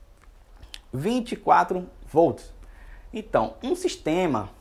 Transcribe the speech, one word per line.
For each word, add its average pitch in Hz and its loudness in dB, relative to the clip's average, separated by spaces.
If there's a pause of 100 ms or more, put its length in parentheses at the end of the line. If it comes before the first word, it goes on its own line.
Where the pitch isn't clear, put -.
(920)
Vinte 226 -2
e - -4
quatro 180 4 (220)
volts. 147 2 (580)
Então, - 0
um 285 -2
sistema 160 -2 (120)